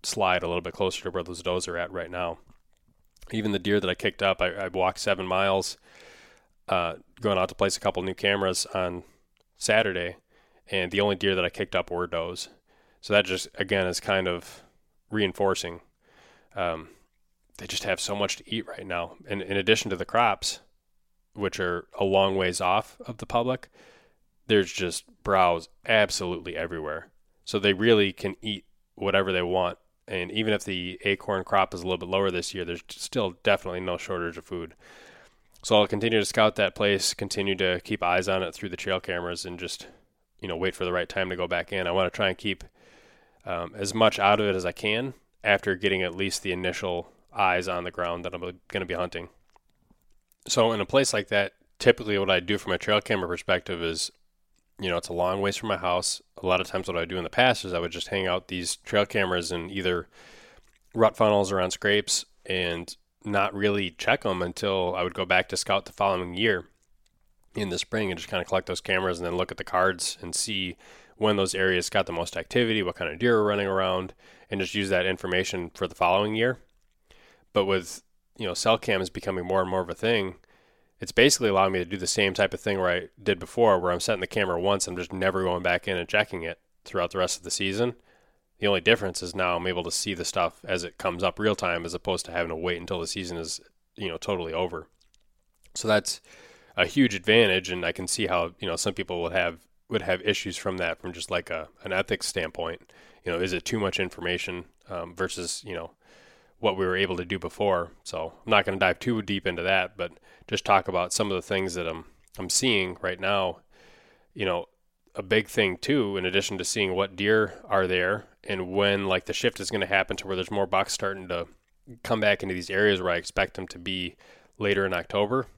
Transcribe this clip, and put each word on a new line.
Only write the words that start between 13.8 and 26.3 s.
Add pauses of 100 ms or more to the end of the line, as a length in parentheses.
is
kind
of (480)
reinforcing. (760)
Um, (680)
they
just
have
so
much
to
eat
right
now. (120)
And
in
addition
to
the
crops, (720)
which
are (120)
a
long
ways
off (100)
of
the
public, (760)
there's
just (180)
browse (160)
absolutely